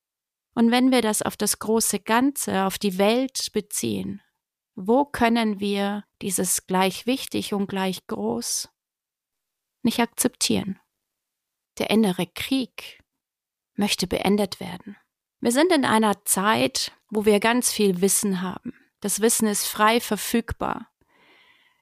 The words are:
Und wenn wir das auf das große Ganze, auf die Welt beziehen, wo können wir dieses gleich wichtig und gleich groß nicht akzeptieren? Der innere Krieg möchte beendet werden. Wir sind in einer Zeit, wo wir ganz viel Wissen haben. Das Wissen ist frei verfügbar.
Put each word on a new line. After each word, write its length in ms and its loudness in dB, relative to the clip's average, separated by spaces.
Und 160 4
wenn 220 4
wir 100 4
das 220 0
auf 140 -4
das 200 -2
große 420 0
Ganze, 640 0
auf 120 -4
die 220 -2
Welt 520 0
beziehen, 720 -6
wo 300 2
können 540 0
wir 460 -2
dieses 460 -4
gleich 400 0
wichtig 480 -4
und 120 -2
gleich 380 -6
groß 640 -6
nicht 160 0
akzeptieren? 800 -2
Der 120 -2
innere 380 2
Krieg 760 -6
möchte 320 -2
beendet 520 0
werden. 380 -14
Wir 120 0
sind 200 4
in 140 4
einer 400 2
Zeit, 680 0
wo 160 -2
wir 140 6
ganz 320 2
viel 300 2
Wissen 400 2
haben. 320 -8
Das 220 -2
Wissen 260 4
ist 200 -2
frei 320 4
verfügbar. 880 -4